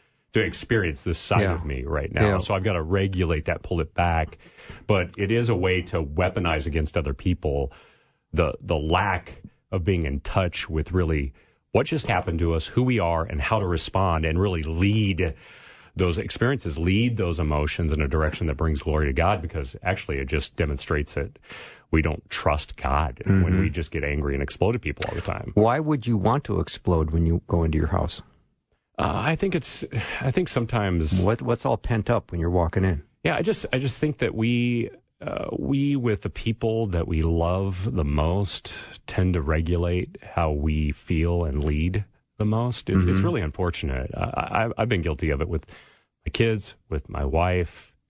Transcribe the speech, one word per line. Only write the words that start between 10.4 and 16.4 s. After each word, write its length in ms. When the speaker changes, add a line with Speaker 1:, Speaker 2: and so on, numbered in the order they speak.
Speaker 1:
with 240
really 400
what 140
just 220
happened 320
to 140
us, 120
who 160
we 160
are, 260
and 160
how 180
to 80
respond 600
and 120
really 240
lead 720
those 220
experiences, 600